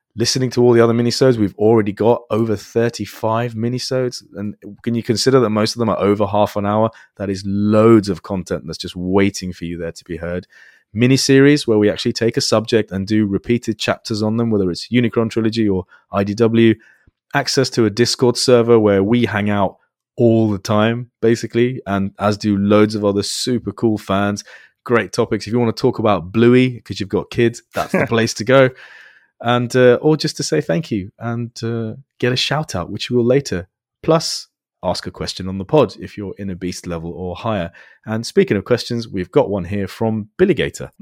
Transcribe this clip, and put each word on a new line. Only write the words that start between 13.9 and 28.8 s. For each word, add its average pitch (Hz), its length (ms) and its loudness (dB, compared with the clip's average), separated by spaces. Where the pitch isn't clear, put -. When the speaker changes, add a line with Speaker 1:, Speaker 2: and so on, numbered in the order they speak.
Speaker 1:
on 110 140 -2
them, 117 140 -2
whether 98 200 0
it's - 180 -8
Unicron 117 420 0
Trilogy 110 360 0
or 95 200 -2
I 101 120 0
D 101 120 -2
W. 113 400 4
Access 139 360 0
to 117 160 2
a 104 40 2
Discord 120 460 0
server 117 420 4
where 101 240 4
we 117 220 2
hang 104 240 -2
out 101 300 -2
all 113 320 4
the 101 80 -2
time, 113 520 0
basically, 117 640 0
and 98 320 -4
as 104 180 0
do 104 220 0
loads 104 360 4
of 104 120 -4
other 101 160 0
super 113 500 -4
cool 110 240 0
fans. 101 480 -4
Great 113 300 0
topics. 113 320 -2
If 107 80 -8
you 120 40 2
wanna 117 140 0
talk - 260 -2
about 95 320 0
Bluey, 120 520 4
'cause - 180 -10
you've 95 80 -8
got 95 220 -4
kids, 117 320 -2
that's - 200 -4
the 160 140 0
Speaker 2:
<laughs> - 0 -
Speaker 1:
place 113 280 -2
to 110 100 -8
go. 127 240 6